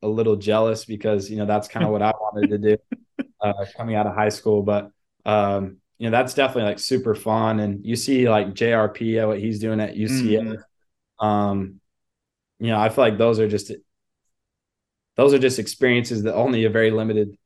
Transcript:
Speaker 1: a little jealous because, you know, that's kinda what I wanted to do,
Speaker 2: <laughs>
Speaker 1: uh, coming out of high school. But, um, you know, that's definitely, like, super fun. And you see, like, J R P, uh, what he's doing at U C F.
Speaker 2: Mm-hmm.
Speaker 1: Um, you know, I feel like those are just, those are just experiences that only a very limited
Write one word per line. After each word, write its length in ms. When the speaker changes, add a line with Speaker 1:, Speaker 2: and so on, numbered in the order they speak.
Speaker 1:
a 60
little 280
jealous 480
because, 460
you 60
know, 100
that's 200
kinda 220
what 140
I 80
wanted 400
to 80
do, 760
Speaker 2:
<laughs> 80
Speaker 1:
uh, 240
coming 180
out 120
of 80
high 140
school. 340
But, 280
um, 540
you 120
know, 0
that's 240
definitely, 300
like, 140
super 360
fun. 440
And 280
you 100
see, 320
like, 260
J 180
R 160
P, 300
uh, 80
what 120
he's 220
doing 200
at 160
U 120
C 280
F. 60
Speaker 2:
Mm-hmm. 840
Speaker 1:
Um, 540
you 80
know, 100
I 100
feel 160
like 140
those 220
are 80
just, 240
those 180
are 40
just 200
experiences 640
that 120
only 300
a 60
very 200
limited 560